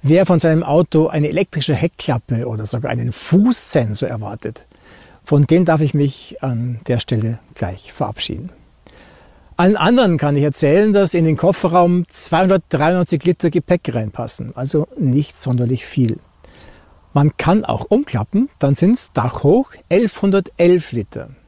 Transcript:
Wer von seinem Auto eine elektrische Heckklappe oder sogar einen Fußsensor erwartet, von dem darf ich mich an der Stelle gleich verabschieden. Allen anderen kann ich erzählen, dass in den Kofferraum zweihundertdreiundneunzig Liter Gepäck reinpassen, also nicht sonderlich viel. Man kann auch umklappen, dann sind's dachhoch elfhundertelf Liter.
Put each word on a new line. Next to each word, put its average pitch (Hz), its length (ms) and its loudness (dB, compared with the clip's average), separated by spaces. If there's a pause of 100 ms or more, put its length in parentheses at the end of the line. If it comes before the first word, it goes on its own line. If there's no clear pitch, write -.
Wer 156 240 4
von 262 140 2
seinem 165 240 2
Auto 160 440 2
eine 151 220 -2
elektrische 160 440 -2
Heckklappe 123 720 -4
oder 107 180 -6
sogar 113 260 -6
einen 120 200 -4
Fußsensor 165 960 0
erwartet, 107 560 -10 (600)
von 147 220 4
dem 170 160 4
darf 160 160 2
ich 151 140 0
mich - 500 -4
an 120 440 -6
der 123 120 0
Stelle 113 400 -4 (160)
gleich - 380 -10
verabschieden. - 560 -8 (1040)
Allen 190 220 2
anderen 208 400 2
kann 147 180 0
ich 143 80 2
erzählen, 156 480 2
dass 196 220 2
in 170 100 2
den 160 140 2
Kofferraum 180 720 2
zweihundertdreiundneunzig 175 1120 0
Liter 175 260 0
Gepäck 165 460 -2
reinpassen, 113 580 -6
also 143 320 -2 (120)
nicht 143 420 0
sonderlich 123 460 -2
viel. - 340 -2 (960)
Man 143 240 0
kann 196 260 0
auch - 220 -4
umklappen, 214 640 -2 (100)
dann 139 160 2
sind's 214 380 0
dachhoch 143 580 0 (160)
elfhundertelf 185 1040 0
Liter. 110 380 -8 (180)